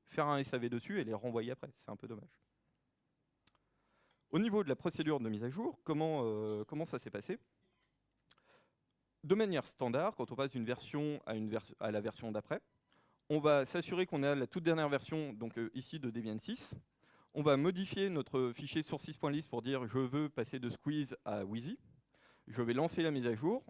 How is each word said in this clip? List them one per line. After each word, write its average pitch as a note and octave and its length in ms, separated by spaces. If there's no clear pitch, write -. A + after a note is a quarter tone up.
faire D3 220
un C#3+ 100
S C3+ 160
A B2+ 60
V A#2+ 100
dessus A#2+ 300
et C#3+ 40
les A2 120
renvoyer A#2 360
après. C3+ 220
C'est - 160
un G#2+ 60
peu - 120
dommage. A2 320
Au D#3+ 80
niveau G#3+ 220
de D#3+ 60
la C3+ 80
procédure D3+ 460
de A2+ 80
mise G#2+ 160
à B2+ 40
jour, A3 360
comment, D#3 380
euh, G#2+ 420
comment D3+ 180
ça C#3+ 160
s'est A2 100
passé ? - 280
De D3+ 120
manière G3 300
standard, C3+ 500
quand B2 160
on B2+ 40
passe C3+ 160
d'une A#2+ 140
version D3 600
à A2 100
une A2 140
vers-, A2 140
à G#2+ 120
la G#2 100
version A2 300
d'après, G#2+ 280
on D3+ 100
va C#3+ 260
s'assurer F3 400
qu'on C#3+ 180
a C#3+ 120
la C3 100
toute F3 180
dernière D#3+ 260
version, C#3+ 440
donc, A2+ 240
euh, A2+ 160
ici C3 260
de B2+ 100
Debian A2 300
six. - 360
On D3+ 80
va C#3+ 140
modifier F#3+ 540
notre C3 440
fichier D3 300
source - 200
six D#3 140
point D3 140
list D3+ 180
pour A#2+ 120
dire : « B2+ 260
Je A#2+ 120
veux C#3 280
passer C3 320
de A#2+ 100
Squeeze D3 540
à G#2 220
Wheezy. » A#2 320
Je A#2 140
vais A#2 120
lancer E3 300
la D#3 80
mise B2+ 160
à A2+ 80
jour F3 340